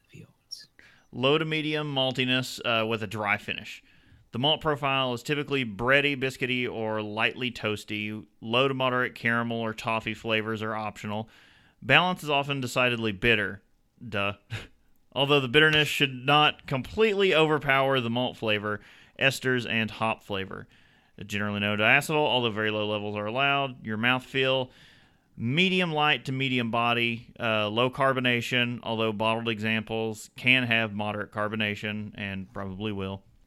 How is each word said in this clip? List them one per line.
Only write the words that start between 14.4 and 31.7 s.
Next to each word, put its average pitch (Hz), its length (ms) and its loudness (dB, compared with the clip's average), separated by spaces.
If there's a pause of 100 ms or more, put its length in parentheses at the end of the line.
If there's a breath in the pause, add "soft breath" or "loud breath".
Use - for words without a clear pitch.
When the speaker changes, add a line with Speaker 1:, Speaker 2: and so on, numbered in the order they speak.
Speaker 2:
Although 139 260 4
the 131 80 -2
bitterness 151 400 6
should 131 360 -2
not 147 420 4
completely 190 680 2
overpower 135 640 4
the 117 80 -2
malt 120 300 -2
flavor, 104 420 -2 (400 loud breath)
esters, 127 480 0
and 110 220 0
hop 113 320 -2
flavor. 95 440 -8 (600 soft breath)
Generally 104 340 -2
no 104 160 0
diacetyl, 131 380 4
although 123 360 2
very 107 200 0
low 107 180 -2
levels 104 280 -4
are 104 100 -4
allowed. 135 580 -2
Your 110 140 -6
mouthfeel 127 720 0 (640 soft breath)
medium 175 560 2
light 147 340 0
to 135 60 -4
medium 127 380 0
body, 117 560 0 (140)
uh, 110 280 0
low 117 220 2
carbonation, 127 920 0
although 110 300 -2
bottled 113 360 0
examples 110 880 -4
can 127 280 4
have 113 280 2
moderate 104 400 -6
carbonation 107 840 -4